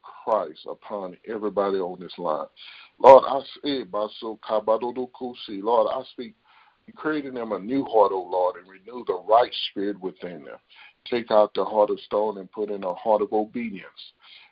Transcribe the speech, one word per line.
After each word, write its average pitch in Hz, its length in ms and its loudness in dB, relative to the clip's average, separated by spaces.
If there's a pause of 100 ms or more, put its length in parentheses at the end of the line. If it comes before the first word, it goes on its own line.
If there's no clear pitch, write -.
Christ 95 680 -4
upon 98 480 -12 (100)
everybody 101 500 -2
on 90 220 -6
this 85 180 -16
line. 78 300 -4 (520)
Lord, 127 280 12
I 131 140 -2 (220)
say, 139 280 -4
Lord, 110 2000 -2
I 127 180 -6
speak, 117 240 -14 (600)
creating 147 380 -6
them 117 180 -8
a 95 80 -4
new 123 260 -4
heart, 107 280 4
O 95 100 -2
Lord, 90 320 0
and 90 120 -20
renew 98 380 -16
the 92 220 -4
right 117 260 4 (160)
spirit 101 320 -6
within 87 440 -12
them. 60 120 -16 (480)
Take 120 260 -4
out 107 220 6
the 98 120 -2
heart 104 260 2
of 98 100 -4
stone 107 360 -2
and 95 140 -16
put 107 200 -6
in 98 120 -8
a 90 100 -4
heart 107 280 2
of 101 100 -2
obedience. 107 840 -6 (380)